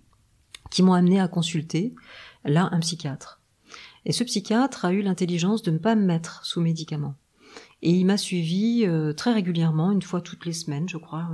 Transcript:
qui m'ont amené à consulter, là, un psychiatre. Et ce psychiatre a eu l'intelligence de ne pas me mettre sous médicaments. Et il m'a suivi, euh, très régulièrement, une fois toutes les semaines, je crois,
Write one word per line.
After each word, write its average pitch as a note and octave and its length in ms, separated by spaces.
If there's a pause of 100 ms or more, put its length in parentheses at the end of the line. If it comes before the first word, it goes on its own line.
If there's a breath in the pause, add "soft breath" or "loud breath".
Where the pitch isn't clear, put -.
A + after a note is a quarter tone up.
(720)
qui F#3 100
m'ont F#3 120
amené F3+ 260
à F#3 80
consulter, E3 640 (500 loud breath)
là, E3 280
un E3+ 80
psychiatre. - 600 (640 loud breath)
Et F3+ 60
ce A#3+ 140
psychiatre A#3 600
a F3+ 80
eu G3+ 100
l'intelligence F#3 600
de F3 80
ne D#3+ 80
pas A3 160
me G#3 100
mettre E3 400
sous - 160
médicaments. D#3+ 540 (680 loud breath)
Et E3+ 100
il F#3 140
m'a G3+ 100
suivi, G3+ 720
euh, D#3 260
très A#3+ 200
régulièrement, E3+ 600
une F#3+ 100
fois - 180
toutes - 260
les E3+ 60
semaines, D#3 360
je F3+ 80
crois, D#3+ 380